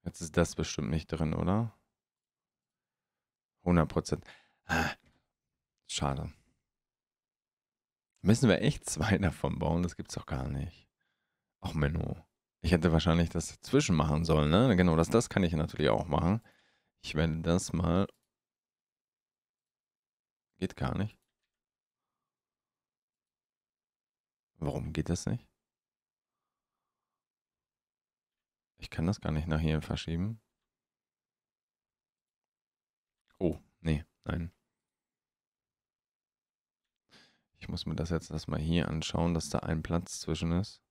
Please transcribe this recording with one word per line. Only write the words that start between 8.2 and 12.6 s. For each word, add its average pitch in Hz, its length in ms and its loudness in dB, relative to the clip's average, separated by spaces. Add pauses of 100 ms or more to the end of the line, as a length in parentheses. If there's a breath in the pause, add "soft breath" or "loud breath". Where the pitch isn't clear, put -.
Müssen 113 280 6
wir 90 120 6
echt - 280 0
zwei 92 280 2
<laughs> - 20 0
davon - 400 -2
bauen? 82 240 0
Das 87 120 -6
gibt's - 200 -12
doch - 100 -8
gar 65 220 -6
nicht. 69 400 -8 (760)
Ach, 90 120 -8
Menno. 78 500 -2 (380)